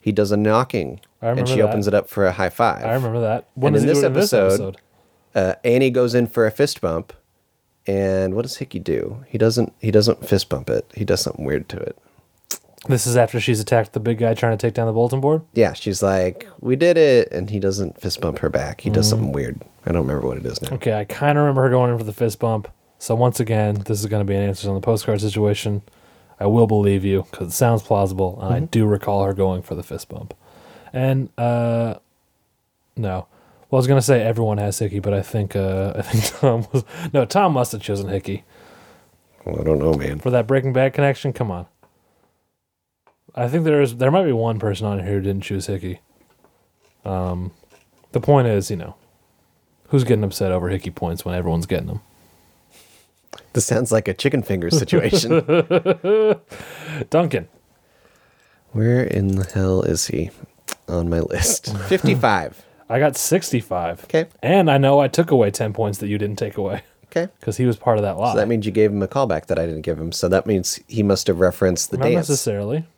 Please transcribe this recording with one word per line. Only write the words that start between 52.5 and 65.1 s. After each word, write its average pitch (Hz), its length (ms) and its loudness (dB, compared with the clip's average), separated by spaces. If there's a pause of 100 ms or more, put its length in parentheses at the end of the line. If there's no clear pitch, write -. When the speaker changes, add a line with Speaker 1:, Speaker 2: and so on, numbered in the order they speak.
Speaker 1:
This 120 100 0
sounds 120 260 -2
like 110 180 0
a 98 60 -2
chicken 139 280 -2
finger 90 280 -2
situation. 165 680 2
Speaker 2:
<laughs> 185 1000 2 (720)
Duncan. 151 380 0 (1200)
Speaker 1:
Where 117 320 2
in 98 320 0
the 95 80 0
hell 95 380 0
is - 240 0
he 76 240 -4 (580)
on 85 200 -2
my 82 120 0
list? - 560 -2
Speaker 2:
<laughs> 98 120 -10
Speaker 1:
Fifty-five. 123 760 0 (240)
Speaker 2:
I 117 100 0
got 139 180 2
sixty-five. 95 880 -2
Speaker 1:
Okay. 160 220 0 (160)
Speaker 2:
And 170 280 4
I 139 80 6
know 139 220 6
I 139 80 2
took 165 220 0